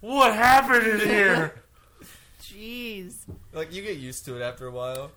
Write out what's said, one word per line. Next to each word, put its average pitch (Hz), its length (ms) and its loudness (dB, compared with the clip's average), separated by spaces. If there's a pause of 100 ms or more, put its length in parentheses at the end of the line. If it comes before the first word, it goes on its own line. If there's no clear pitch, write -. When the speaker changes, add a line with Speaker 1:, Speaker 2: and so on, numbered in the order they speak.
Speaker 1:
what 247 340 2
happened 247 520 4
in 220 220 0
here?" 185 460 2 (880)
Speaker 2:
Jeez. 214 720 -14 (380)
Speaker 3:
Like, 160 200 -10
you 190 100 -12
get 202 160 -8
used 127 280 -12
to 127 100 -10
it 120 60 -8
after 123 240 -10
a 123 40 -10
while. 127 460 -10